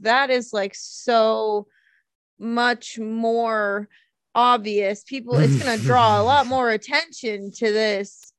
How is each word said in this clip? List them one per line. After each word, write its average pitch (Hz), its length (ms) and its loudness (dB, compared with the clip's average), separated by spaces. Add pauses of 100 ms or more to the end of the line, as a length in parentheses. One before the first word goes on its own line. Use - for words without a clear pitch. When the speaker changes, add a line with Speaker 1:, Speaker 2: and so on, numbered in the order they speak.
Speaker 1:
"That 247 280 2
is, 247 240 -2
like, 202 220 -4
so 220 920 0 (720)
much 233 600 -4
more 220 880 -2 (460)
obvious. 214 680 2
People, 247 360 -4
it's 151 240 4
gonna 233 180 0
draw 220 400 4
a - 20 2
lot 269 240 4
Speaker 2:
<laughs> 254 80 -2
Speaker 1:
more 247 140 0
attention 220 840 -4
to 220 180 -2
this 208 680 -2